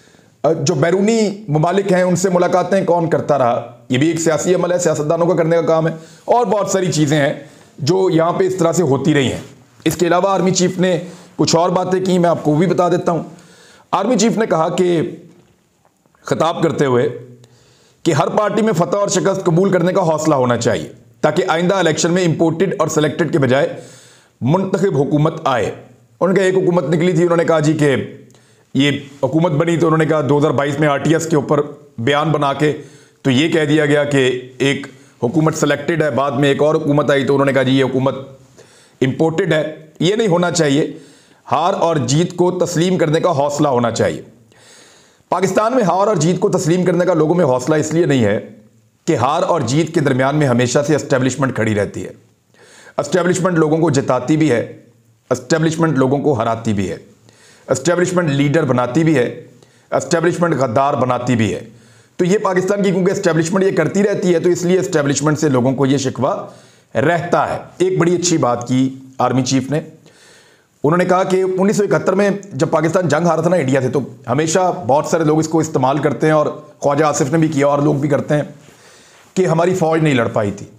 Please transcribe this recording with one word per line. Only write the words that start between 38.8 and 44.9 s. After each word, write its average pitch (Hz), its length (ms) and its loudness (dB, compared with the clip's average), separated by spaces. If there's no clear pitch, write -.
imported 160 520 0
है। - 480 -6
ये 185 140 2
नहीं 226 120 0
होना 170 240 0
चाहिए, 151 500 -2
हार 165 280 0
और 165 260 0
जीत 147 380 -2
को 175 140 2
तस्लीम 175 460 0
करने 160 220 0
का - 100 0
हौसला 147 400 0
होना 120 220 0
चाहिए। 92 340 -2